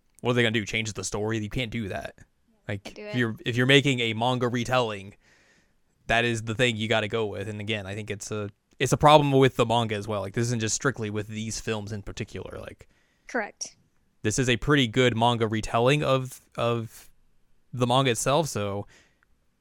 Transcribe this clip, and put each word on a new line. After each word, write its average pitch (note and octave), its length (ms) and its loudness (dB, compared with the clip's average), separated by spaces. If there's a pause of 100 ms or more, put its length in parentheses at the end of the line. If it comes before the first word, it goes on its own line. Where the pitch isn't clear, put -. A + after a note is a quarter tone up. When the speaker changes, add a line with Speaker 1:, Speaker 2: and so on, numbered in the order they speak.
(200)
Speaker 1:
what A#2+ 100 0
are B2 40 2
they A#2+ 80 4
gonna A2+ 100 2
do? A2 120 0
Change A2 280 -4
the F#2+ 120 -8
story? G#2+ 340 -2
You G#2 120 -6
can't B2 200 -6
do A2+ 180 -6
that. - 260 -10 (540)
Like, G2+ 160 -8
Speaker 2:
Can't - 120 -16
do - 100 -16
Speaker 1:
if G#3 80 -10
Speaker 2:
it. A#2+ 40 -2
Speaker 1:
you're, A2+ 260 -2
if A#2 120 -4
you're B2+ 100 2
making C3+ 340 4
a A2+ 140 -2
manga B2 340 0
retelling, A2+ 640 -2 (920)
that A#2 180 2
is A#2 180 -2
the A2+ 120 -4
thing A#2+ 220 2
you G#2+ 120 -2
gotta A2 200 2
go A2+ 180 -2
with. G2+ 220 -8
And G#2 120 -8
again, G#2 260 -4
I G2 80 -8
think G#2+ 160 -8
it's G2+ 200 -10
a, G#2+ 200 -6 (280)
it's C3 140 0
a C3 40 6
problem D3 360 8
with C3+ 240 6
the B2 100 2
manga A2+ 300 0
as G2+ 120 -6
well. G#2 120 -2
Like, G2 140 -8
this A#2 120 0
isn't A#2+ 140 -2
just A2 140 0
strictly A2+ 360 -2
with G#2 180 -6
these G#2+ 320 -8
films G#2+ 320 -6
in G#2 100 -8
particular. - 580 -12
Like, - 280 -18 (400)
Speaker 2:
Correct. - 480 -8 (460)
Speaker 1:
this G#2+ 160 0
is B2+ 100 0
a B2 80 4
pretty C#3+ 300 2
good A#2+ 300 4
manga A#2 320 2
retelling A#2 540 2
of, C3 380 -2 (160)
of A#2 520 -4 (640)
the B2 140 -2
manga C3 240 2
itself, C3+ 380 0
so G2+ 380 -4 (760)